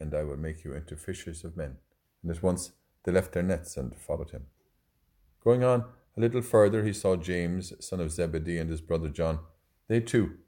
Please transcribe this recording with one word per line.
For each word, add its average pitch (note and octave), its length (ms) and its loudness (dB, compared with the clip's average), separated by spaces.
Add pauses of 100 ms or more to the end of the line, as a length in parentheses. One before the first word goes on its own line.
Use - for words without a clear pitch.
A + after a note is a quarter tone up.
and D2+ 140 -4
I D2+ 80 0
will C#2+ 120 -4
make D#2+ 280 -6
you C#2+ 100 -8
into D#2 240 -10
fishers E2+ 460 -10
of E2 120 -12
men." C#2+ 220 -8 (460)
And E2 80 -4
at E2 100 -4
once F2+ 300 0 (320)
they F2+ 80 0
left F#2 220 2
their F2 100 0
nets F2 340 -2
and B1+ 180 -6
followed D2 360 -8
him. - 160 -14 (960)
Going B2 220 6
on B2 180 4 (340)
a G#2+ 40 -6
little A#2 220 2
further, G#2+ 420 6
he G#2 80 0
saw F#2+ 260 2
James, F2 540 -2 (140)
son F#2 140 -4
of D#2+ 120 -2
Zebedee, E2 460 -2
and D#2+ 100 -2
his D#2+ 140 -4
brother D#2+ 280 -2
John. D#2+ 360 -2 (440)
They A2+ 120 2
too A2+ 460 0